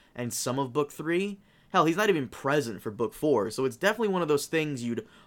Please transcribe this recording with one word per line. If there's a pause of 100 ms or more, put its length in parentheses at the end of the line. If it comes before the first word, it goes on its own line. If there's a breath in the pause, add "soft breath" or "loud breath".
(160 soft breath)
and
some
of
book
three. (300 soft breath)
Hell,
he's
not
even
present
for
book
four,
so
it's
definitely
one
of
those
things
you'd (200 soft breath)